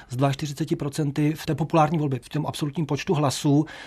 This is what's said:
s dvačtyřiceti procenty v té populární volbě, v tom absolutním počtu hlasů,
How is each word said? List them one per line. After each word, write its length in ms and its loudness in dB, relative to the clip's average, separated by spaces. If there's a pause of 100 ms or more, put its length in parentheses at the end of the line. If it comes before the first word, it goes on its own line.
s 80 -8
dvačtyřiceti 600 0
procenty 580 0
v 120 -12
té 80 0
populární 440 2
volbě, 240 -2
v 60 -20
tom 180 -4
absolutním 400 -4
počtu 280 -2
hlasů, 520 4 (200)